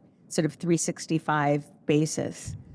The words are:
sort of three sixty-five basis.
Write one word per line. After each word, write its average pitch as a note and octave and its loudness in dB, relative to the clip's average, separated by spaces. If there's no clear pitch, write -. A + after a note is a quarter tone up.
sort - 0
of D#3 -4
three E3+ 2
sixty-five D3+ 0
basis. - 0